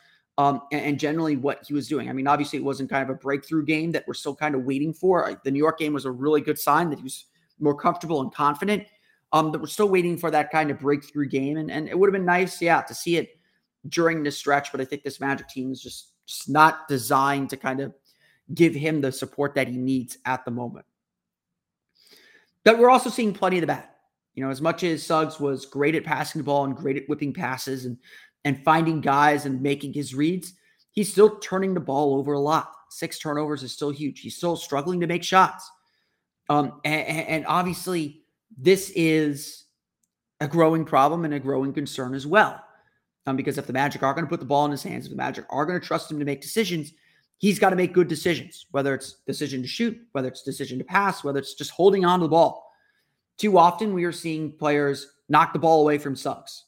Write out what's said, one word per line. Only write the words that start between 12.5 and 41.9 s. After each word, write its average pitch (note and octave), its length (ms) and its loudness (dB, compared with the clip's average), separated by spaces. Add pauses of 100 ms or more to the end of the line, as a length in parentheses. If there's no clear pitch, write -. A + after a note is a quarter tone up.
yeah, E3 220 2
to - 100 -12
see E3+ 240 -2
it - 220 -4 (500)
during E3 340 0
this C#3+ 140 -2
stretch, C#3+ 360 0
but C3 80 -6
I C3 40 -2
think C#3+ 200 -10
this - 160 -10
Magic C#3 280 -4
team C3 220 -8
is B2+ 100 -10
just, - 280 -18 (180)
just - 240 -12
not D#3 380 4
designed C#3 640 0
to C3+ 60 -8
kind C3 240 -6
of C#3 140 -8 (580)
give E3 220 4
him D#3 260 -2
the C3 120 0
support C#3+ 420 -4
that C3 140 0
he B2 80 -6
needs B2+ 480 -4
at B2+ 200 -4
the B2 60 -8
moment. A#2+ 340 -8 (1800)
But A3+ 140 8
we're A#3+ 120 10
also B3 200 6
seeing G#3+ 220 0
plenty F#3 260 0
of E3 40 2
the D3 60 -2
bad. C#3 200 -6 (460)
You C3 80 -8
know, C3+ 80 -4
as C3+ 120 -6
much E3 200 0
as E3 220 -2
Suggs D#3 340 0
was C#3 280 -4
great C#3+ 280 0
at D3+ 100 -2
passing D3+ 360 -4
the B2+ 40 -6
ball C#3+ 200 2
and C3+ 100 -4
great C#3+ 220 -4
at C#3 100 -8
whipping C#3+ 280 -4
passes C3 500 -6
and, B2 140 -12 (460)
and C#3+ 200 -2
finding D#3+ 380 4
guys C#3+ 420 4
and C3 160 -4
making C#3+ 320 -2
his B2+ 220 -6
reads, E3+ 400 -2 (360)
he's G#3 220 -2
still G#3+ 260 6
turning F#3+ 360 -2
the F3 60 0
ball C#3 340 0
over C#3 180 0
a C#3+ 80 0
lot. D3 320 0 (160)
Six - 300 -10
turnovers D3 440 -4
is A#2+ 100 -12
still D3 180 -4
huge. C#3+ 300 -8
He's A2+ 160 -14
still E3+ 200 -2
struggling D#3+ 440 -4
to E3+ 60 0
make E3+ 160 -4
shots. - 480 4 (800)
Um, D3 360 0
and, D#3 440 -4
and D#3 180 -4
obviously, E3 760 -4 (340)
this F#3 400 2
is D#3 680 0 (760)
a D3+ 80 -4
growing D#3+ 360 4
problem D3+ 400 2
and D3 100 -2
a C#3+ 40 -4
growing C3+ 340 -2
concern C3+ 420 -6